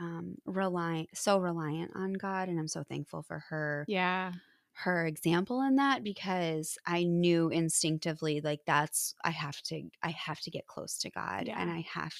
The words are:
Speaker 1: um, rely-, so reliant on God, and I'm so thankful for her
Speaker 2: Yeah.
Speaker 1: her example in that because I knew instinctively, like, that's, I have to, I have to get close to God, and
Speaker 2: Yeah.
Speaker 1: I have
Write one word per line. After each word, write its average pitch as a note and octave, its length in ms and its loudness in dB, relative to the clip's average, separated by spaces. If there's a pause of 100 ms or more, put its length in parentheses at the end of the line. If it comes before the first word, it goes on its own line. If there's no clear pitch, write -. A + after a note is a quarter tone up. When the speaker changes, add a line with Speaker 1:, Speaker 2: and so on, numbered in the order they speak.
Speaker 1:
um, E3+ 360 -6 (100)
rely-, F3 680 -2
so G3+ 240 4
reliant E3 580 -2
on F#3+ 180 -2
God, F#3+ 360 -2
and E3+ 100 0
I'm D#3 80 -2
so D#3 160 -6
thankful C#3+ 400 -8
for D#3 160 -8 (100)
her D3+ 380 -2
Speaker 2:
Yeah. F#3 440 0 (420)
Speaker 1:
her F3 320 0
example F3 560 2
in C4+ 140 6
that C4+ 280 4
because F3+ 800 -2
I E3+ 180 2
knew E3+ 460 6
instinctively, D#3 920 2
like, D3+ 240 -2
that's, - 480 2 (100)
I E3+ 60 2
have D3+ 340 -6
to, D#3 260 -8 (120)
I E3+ 80 -2
have D#3 320 -6
to - 80 -8
get - 180 -8
close - 320 -8
to - 100 -4
God, - 460 -4
and F3 120 -2
Speaker 2:
Yeah. E3+ 40 -2
Speaker 1:
I E3+ 100 -4
have D#3+ 380 -8